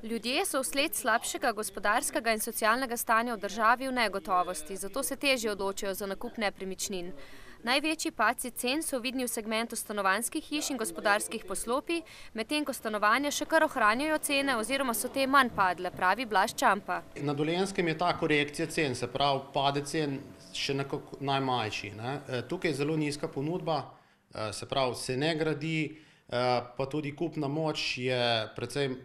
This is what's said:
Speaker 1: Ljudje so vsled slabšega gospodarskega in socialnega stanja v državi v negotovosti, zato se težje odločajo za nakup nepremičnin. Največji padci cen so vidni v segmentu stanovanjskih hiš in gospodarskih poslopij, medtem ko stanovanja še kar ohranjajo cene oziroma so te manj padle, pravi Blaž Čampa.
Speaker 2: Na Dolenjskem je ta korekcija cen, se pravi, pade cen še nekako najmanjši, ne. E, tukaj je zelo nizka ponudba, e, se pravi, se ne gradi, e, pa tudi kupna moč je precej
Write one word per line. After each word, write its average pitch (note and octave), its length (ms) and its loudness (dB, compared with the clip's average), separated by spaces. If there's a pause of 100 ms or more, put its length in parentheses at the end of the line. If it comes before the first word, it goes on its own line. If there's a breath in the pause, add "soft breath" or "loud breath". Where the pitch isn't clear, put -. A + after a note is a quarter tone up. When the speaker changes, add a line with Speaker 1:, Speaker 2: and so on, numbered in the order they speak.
Speaker 1:
Ljudje A#3 420 -2
so D4+ 160 0
vsled C#4 340 -2
slabšega A#3 580 0
gospodarskega A3 800 0
in G#3+ 80 0
socialnega A#3 560 0
stanja A#3 380 2
v G3 40 -8
državi A3 480 2
v C4 60 -2
negotovosti, F#3+ 800 0
zato G3 280 -4
se C4+ 120 -2
težje C4 360 2
odločajo G3 420 -2
za G3 160 -6
nakup - 280 -6
nepremičnin. F#3+ 760 -4 (520 loud breath)
Največji D4+ 480 0
padci A3+ 400 0
cen C4 300 -2
so C#4+ 180 -2
vidni B3 240 -4
v B3 60 -2
segmentu A3+ 460 -4
stanovanjskih G#3 680 0
hiš D4 300 -4
in C4 40 -4
gospodarskih G#3+ 680 0
poslopij, C#4 560 -2 (320 loud breath)
medtem D4 320 -2
ko C4+ 80 -4
stanovanja A3 580 2
še C#4+ 140 -2
kar D#4+ 220 6
ohranjajo C4 500 4
cene C#4 400 2
oziroma B3 400 0
so B3 100 -2
te C4+ 200 2
manj C4 280 6
padle, F3+ 380 2
pravi G3+ 320 2
Blaž G#3 320 2
Čampa. G3 460 2 (180)
Speaker 2:
Na C#3 160 0
Dolenjskem E3+ 560 2
je D#3 40 -2
ta F3 200 2
korekcija D#3 500 2
cen, D3+ 280 0
se A2+ 120 -4
pravi, C3+ 460 2
pade C#3 320 2
cen C#3+ 320 -2 (360)
še - 280 -2
nekako - 400 -6
najmanjši, B2+ 720 0 (100)
ne. B2+ 140 -6 (100)
E, B2+ 240 -4
tukaj E3+ 240 0
je C3 80 -2
zelo D#3 160 0
nizka D3 320 -2
ponudba, D#3 540 -2 (500 loud breath)
e, G#2+ 200 -4
se - 120 -8
pravi, B2+ 320 0
se B2+ 200 -4
ne D#3+ 200 2
gradi, D#3 480 0
e, - 580 -4 (340)
pa C3+ 120 -2
tudi D3 240 -4
kupna D#3 340 -2
moč D3+ 540 -2
je A#2+ 560 2
precej C3 480 -2